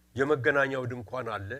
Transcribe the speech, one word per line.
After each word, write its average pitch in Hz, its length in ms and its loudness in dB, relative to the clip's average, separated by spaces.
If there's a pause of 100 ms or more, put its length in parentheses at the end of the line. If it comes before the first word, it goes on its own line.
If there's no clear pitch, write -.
(160)
የመገናኛው 139 720 2
ድንኳን 123 420 -6
አለ፣ 101 320 -6